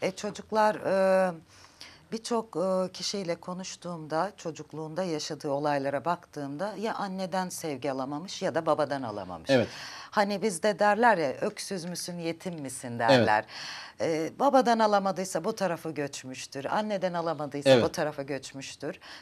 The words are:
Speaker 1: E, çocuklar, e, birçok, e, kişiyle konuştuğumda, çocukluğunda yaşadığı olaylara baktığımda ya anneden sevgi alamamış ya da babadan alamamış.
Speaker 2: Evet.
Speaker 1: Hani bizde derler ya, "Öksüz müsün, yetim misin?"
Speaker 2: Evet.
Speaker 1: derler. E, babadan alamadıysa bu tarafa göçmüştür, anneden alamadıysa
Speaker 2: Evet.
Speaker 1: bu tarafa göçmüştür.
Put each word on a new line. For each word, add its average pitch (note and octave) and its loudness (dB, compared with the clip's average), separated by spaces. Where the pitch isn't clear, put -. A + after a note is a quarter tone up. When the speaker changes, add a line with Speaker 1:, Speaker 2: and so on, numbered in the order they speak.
Speaker 1:
E, F#3 0
çocuklar, G#3+ 0
e, F#3+ 4
birçok, A3+ -4
e, F#3 0
kişiyle F#3 -4
konuştuğumda, F3 -4
çocukluğunda D#3 -8
yaşadığı D3+ -4
olaylara C#3+ 0
baktığımda E3+ -4
ya A3 -2
anneden F#3 -4
sevgi C#3+ -4
alamamış D3 -6
ya D#3 0
da E3 0
babadan C#3+ 2
alamamış. F#2 -6
Speaker 2:
Evet. B2 6
Speaker 1:
Hani G3+ 2
bizde G#3 0
derler G#3 6
ya, C#3 2
"Öksüz F#3+ -4
müsün, F3 -8
yetim E3 -6
misin?" B2+ -8
Speaker 2:
Evet. A#2 -4
Speaker 1:
derler. A2+ 6
E, D#3 0
babadan A#3+ 6
alamadıysa F#3+ 2
bu A3 -2
tarafa E3 -2
göçmüştür, C3+ -8
anneden F#3+ -2
alamadıysa D3 0
Speaker 2:
Evet. B2 10
Speaker 1:
bu E3 2
tarafa D3 -4
göçmüştür. C3+ -10